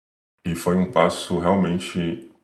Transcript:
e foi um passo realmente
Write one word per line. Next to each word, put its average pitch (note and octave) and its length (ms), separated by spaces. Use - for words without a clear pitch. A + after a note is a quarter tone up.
e E2+ 80
foi F2+ 220
um F#2 140
passo F2 480
realmente F2 920